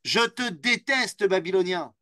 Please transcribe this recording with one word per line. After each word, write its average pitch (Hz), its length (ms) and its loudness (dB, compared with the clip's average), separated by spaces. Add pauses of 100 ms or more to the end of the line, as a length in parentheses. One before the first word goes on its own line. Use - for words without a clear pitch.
Je 185 160 0
te 233 300 -2
déteste, 214 760 -2
Babylonien. » 180 760 0